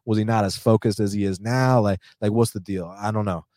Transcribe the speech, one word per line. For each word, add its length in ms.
was 120
he 60
not 220
as 100
focused 440
as 120
he 140
is 160
now? 400
Like, 180
like, 100
what's 200
the 80
deal? 260
I 140
don't 140
know. 200